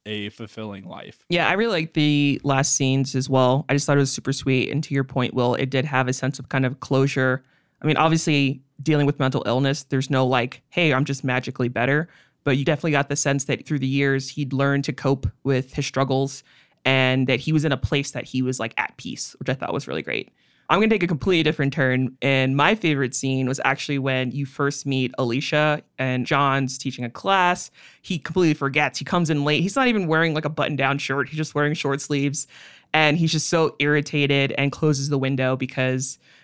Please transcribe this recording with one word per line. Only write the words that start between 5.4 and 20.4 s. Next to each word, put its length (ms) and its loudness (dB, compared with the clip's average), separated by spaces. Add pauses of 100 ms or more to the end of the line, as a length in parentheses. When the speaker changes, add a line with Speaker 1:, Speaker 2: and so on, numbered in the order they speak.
Speaker 2:
it 160 -2
did 140 0
have 240 0
a 40 2
sense 280 -4
of 80 -16
kind 180 0
of 140 -6
closure. 640 0 (360)
I 60 -4
mean, 100 2
obviously, 640 2 (220)
dealing 240 2
with 140 0
mental 260 0
illness, 380 0
there's 260 -2
no, 160 2
like, 440 0
"Hey, 220 2
I'm 120 2
just 180 -4
magically 460 -2
better." 400 0 (360)
But 120 2
you 80 0
definitely 260 0
got 180 2
the 80 -4
sense 280 0
that 220 -4
through 120 -2
the 80 -2
years, 440 0
he'd 220 -6
learned 320 2
to 80 -4
cope 360 0 (160)
with 300 0
his 120 -4
struggles 560 -2 (420)
and 440 2
that 100 2
he 140 -2
was 120 2
in 60 0
a 60 0
place 340 -2
that 140 -8
he 180 -4
was, 160 -2
like, 180 -6
at 200 -6
peace, 420 -12
which 100 -10
I 60 0
thought 180 -6
was 140 -4
really 160 -4
great. 280 -6 (380)